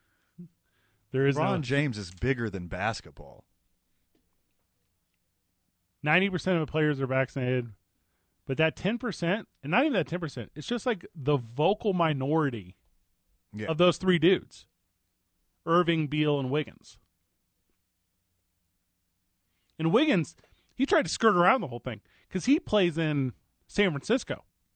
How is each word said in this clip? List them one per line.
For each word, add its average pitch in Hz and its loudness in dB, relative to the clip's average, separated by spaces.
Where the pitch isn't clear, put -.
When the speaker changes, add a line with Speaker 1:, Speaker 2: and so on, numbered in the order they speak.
Speaker 1:
There 135 0
is 139 2
Speaker 2:
LeBron 151 0
Speaker 1:
no - -2
Speaker 2:
James 135 -2
is 92 -10
bigger 120 -2
than 90 -8
basketball. 80 -8
Speaker 1:
Ninety 180 2
percent 180 0
of 151 -2
the - -12
players 151 0
are 135 -2
vaccinated, 127 -2
but 135 -6
that 160 2
ten 220 -2
percent, 202 -4
and 147 -6
not 214 2
even 302 0
that 170 0
ten 175 -6
percent, 139 -10
it's 151 -12
just, 233 -4
like, 220 -4
the 143 0
vocal 151 0
minority 143 -2
Speaker 2:
Yeah. 104 -8
Speaker 1:
of 156 -2
those 175 4
three 185 2
dudes, - 2
Irving, 165 2
Beal, 147 0
and 131 -2
Wiggins. - -6
And 160 2
Wiggins, 233 4
he 269 0
tried 320 2
to 160 -8
skirt 214 2
around 196 4
the 151 -6
whole 123 -10
thing 110 -8
'cause 185 -6
he 277 4
plays 180 2
in 147 0
San 202 0
Francisco. - -2